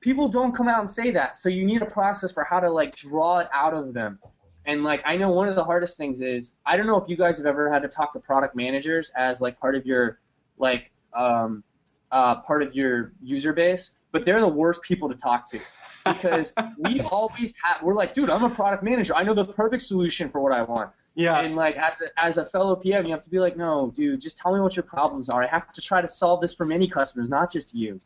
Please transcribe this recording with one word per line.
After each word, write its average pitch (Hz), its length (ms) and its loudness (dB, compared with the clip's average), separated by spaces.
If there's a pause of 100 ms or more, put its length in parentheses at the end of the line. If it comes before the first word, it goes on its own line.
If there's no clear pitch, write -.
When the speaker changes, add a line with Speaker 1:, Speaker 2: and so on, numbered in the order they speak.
Speaker 1:
people 269 280 2
don't 247 260 0
come 240 140 0
out 233 120 2
and 202 100 -6
say 240 220 -2
that. - 240 0
So - 120 -2
you 185 160 0
need 220 180 2
a - 40 -4
process 202 460 -2
for 151 120 -4
how 180 160 0
to, 180 100 2
like, 151 240 0
draw 156 440 0
it 175 140 -2
out 147 220 2
of 139 200 -6
them. 107 240 -6 (480)
And, 147 180 -2
like, 151 200 0
I 160 120 0
know 196 140 2
one 185 180 2
of 190 80 0
the 175 80 2
hardest 175 320 0
things 135 240 -6
is, 123 360 -6 (100)
I 160 100 2
don't 208 100 0
know 220 100 4
if - 120 0
you 170 80 -4
guys 170 220 2
have 147 80 -2
ever 147 260 2
had 143 100 2
to 143 60 -6
talk 147 240 -4
to 123 80 -12
product 135 340 0
managers 139 640 -2
as, 127 240 0
like, 123 180 -2
part 135 160 0
of 127 120 -2
your, 123 340 2 (380)
like, 127 340 0 (220)
um, 117 500 0 (480)
uh, 123 240 4
part 151 260 0
of 135 120 -4
your 127 380 0 (100)
user 139 300 -2
base, 180 440 0 (160)
but 160 120 0
they're 202 160 4
the 214 80 4
worst 160 340 2
people 175 280 -2
to 123 40 -6
talk 120 360 -2
to 110 100 -10 (460)
because 175 480 0 (120)
Speaker 2:
<laughs> - 120 -16
Speaker 1:
we 220 240 -2
always 220 500 -2 (100)
have, 170 200 0
we're 180 120 2
like, 202 200 0
"Dude, 262 160 2
I'm 202 140 2
a 247 60 4
product 202 320 0
manager. 214 320 0
I 165 100 2
know 214 100 2
the 202 100 4
perfect 220 380 -2
solution 175 480 -2
for 143 100 -4
what 139 120 2
I 120 100 2
want." 117 280 -4 (280)
Speaker 2:
Yeah. 165 220 2
Speaker 1:
And, 160 160 -2
like, 156 200 0
as 160 240 -2
a, 160 60 -8 (100)
as 165 220 0
a 156 80 -2
fellow 190 300 0
P 185 180 -2
M, 196 100 2
you 165 60 -4
have 156 120 -6
to - 80 -18
be 185 100 0
like, 175 160 2
"No, 156 360 0
dude, 143 280 -2
just 156 180 -14
tell 185 160 0
me 196 60 2
what 185 160 2
your 175 80 -4
problems 202 440 -2
are. 123 140 0
I 127 60 0
have 165 240 -2
to - 100 -16
try 185 180 2
to 175 60 -2
solve 175 340 2
this 175 140 -2
for 170 100 -4
many 165 220 2
customers, 135 420 -2
not 151 220 0
just - 240 -8
you." 110 320 -4